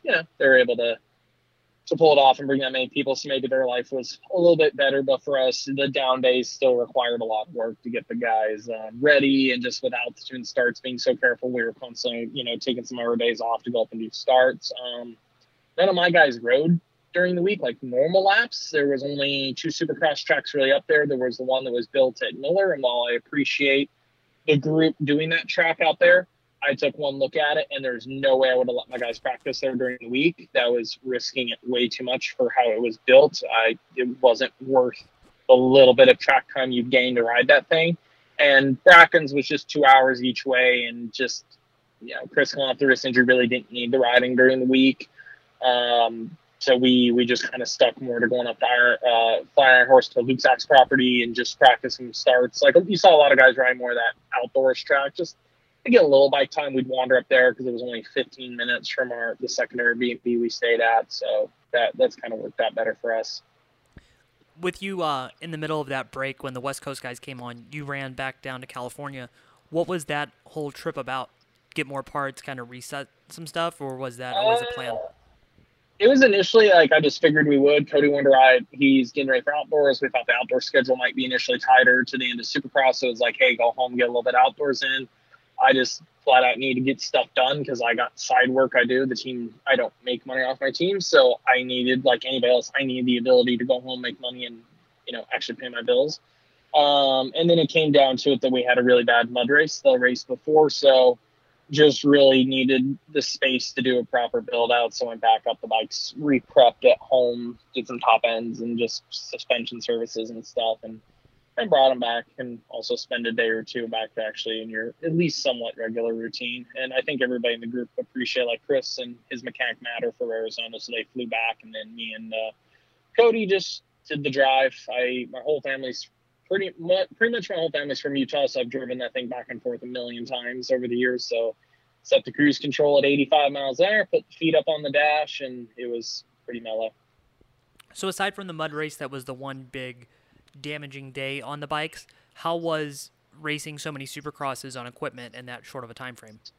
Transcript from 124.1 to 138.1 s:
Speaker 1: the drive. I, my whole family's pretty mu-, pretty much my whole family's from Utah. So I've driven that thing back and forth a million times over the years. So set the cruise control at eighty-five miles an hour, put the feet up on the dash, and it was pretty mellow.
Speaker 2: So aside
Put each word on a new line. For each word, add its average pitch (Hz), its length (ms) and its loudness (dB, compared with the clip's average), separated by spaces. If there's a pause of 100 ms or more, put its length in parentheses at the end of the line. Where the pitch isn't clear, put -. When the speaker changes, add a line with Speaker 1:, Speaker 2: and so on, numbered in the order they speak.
Speaker 1:
the 143 60 -4
drive. 131 460 2 (140)
I, 123 420 -6
my 123 100 -16
whole 143 200 -2
family's 135 480 -10 (380)
pretty 190 320 -6
mu-, 180 260 -2 (100)
pretty 233 160 0
much 226 180 -8
my 190 60 -6
whole 160 140 -4
family's 143 320 -8
from 139 140 -6
Utah. 139 300 -2
So 131 140 -6
I've 120 100 -6
driven 127 280 -10
that 123 160 -10
thing 123 140 -10
back 123 220 -14
and 117 120 -16
forth 120 220 -10
a - 20 -20
million 120 400 -12
times 123 440 -12
over 127 160 -12
the 120 120 -6
years. 123 260 -4
So 113 320 -6 (480)
set - 220 0
the 185 60 -12
cruise 147 280 0
control 143 380 0
at 139 80 2
eighty-five 143 460 2
miles 139 280 -6
an 175 60 4
hour, 208 200 0
put - 240 -4
the - 60 -20
feet 160 200 -2
up 147 120 0
on 156 140 -4
the 143 100 -8
dash, 151 500 -2
and 123 260 -12 (100)
it 123 80 -12
was 117 400 -10 (180)
pretty 120 160 -14
mellow. 110 320 -8 (1040)
Speaker 2:
So - 160 -10
aside 196 260 -6